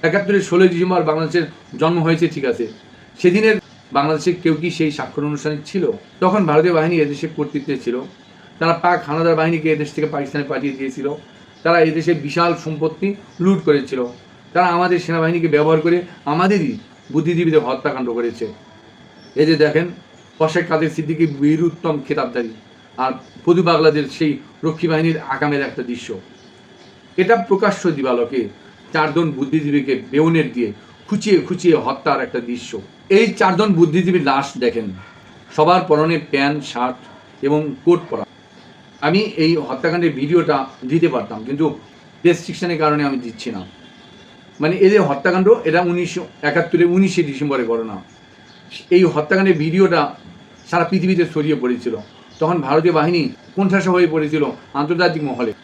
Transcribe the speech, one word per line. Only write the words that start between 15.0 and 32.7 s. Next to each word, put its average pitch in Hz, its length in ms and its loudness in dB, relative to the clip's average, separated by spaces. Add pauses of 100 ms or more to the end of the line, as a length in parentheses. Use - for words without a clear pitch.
ব্যবহার 156 340 4
করে 175 200 2 (240)
আমাদেরই 160 520 0 (340)
বুদ্ধিজীবীদের 160 480 2
হত্যাকাণ্ড 127 540 -4
করেছে। 117 340 -4 (880)
এই 147 100 4
যে 160 100 4
দেখেন 156 320 2 (520)
কশেক 165 280 0
কাদের 156 220 0
সিদ্দিকী 160 360 -2
বীরুত্তম 151 840 0
খেতাবধারী 123 420 -4 (480)
আর 131 140 -2 (340)
পদু 170 180 4
পাগলাদের 156 400 4 (140)
সেই 147 200 0 (260)
রক্ষী 160 240 -2
বাহিনীর 156 320 0
আকামের 143 420 -2
একটা 127 220 -8
দৃশ্য, 117 360 -10 (1000)
এটা 196 180 4
প্রকাশ্য 190 560 0
দিবালোকে 127 580 -2 (440)
চারজন 156 380 0
বুদ্ধিজীবীকে 139 680 -2 (100)
বেয়নেট 151 420 2
দিয়ে 113 200 -4 (340)
খুঁচিয়ে 202 300 2
খুঁচিয়ে 175 380 0
হত্যার 131 460 -2
একটা 120 180 -6
দৃশ্য। 117 420 -10 (280)